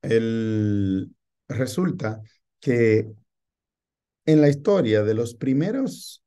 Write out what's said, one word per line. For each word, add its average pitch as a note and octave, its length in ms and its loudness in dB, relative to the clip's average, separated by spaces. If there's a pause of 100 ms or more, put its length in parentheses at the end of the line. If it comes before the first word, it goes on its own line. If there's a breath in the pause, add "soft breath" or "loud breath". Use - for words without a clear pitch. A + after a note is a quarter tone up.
el, G#2+ 1120 -2 (340)
resulta C3 720 -4 (380 soft breath)
que A2 500 0 (1160)
en D#3 160 6
la D3 80 6
historia C#3+ 540 2
de G#2+ 100 0
los A#2 220 -4
primeros F3+ 920 -4